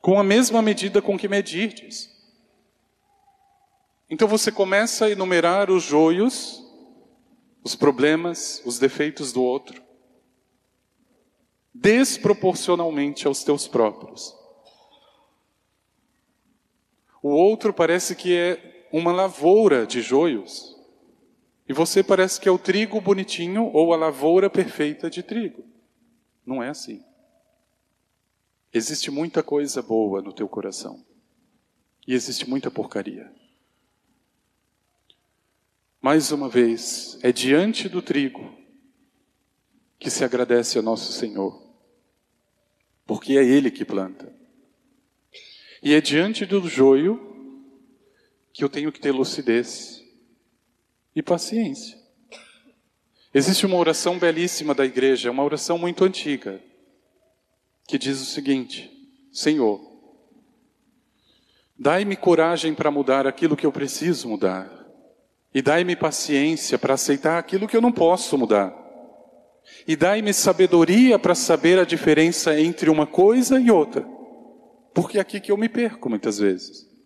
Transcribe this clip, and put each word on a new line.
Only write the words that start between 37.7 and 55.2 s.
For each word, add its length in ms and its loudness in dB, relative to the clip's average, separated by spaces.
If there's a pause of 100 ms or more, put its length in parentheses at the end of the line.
do 140 -6
trigo 560 -6 (1400)
que 100 -10
se 160 -4
agradece 540 0
a 20 -2
Nosso 320 -4
Senhor, 480 -8 (1400)
porque 320 -2
é 80 6
Ele 240 4
que 160 -8
planta. 500 -8 (1500)
E 120 2
é 80 6
diante 440 -2
do 220 -2
joio 640 4 (1200)
que 100 -4
eu 60 -2
tenho 220 -6
que 80 -20
ter 120 -2
lucidez 920 -2 (1120)
e 60 -4
paciência. 800 -4 (1300)
Existe 320 2
uma 120 2
oração 420 0
belíssima 540 0
da 120 2
igreja, 440 0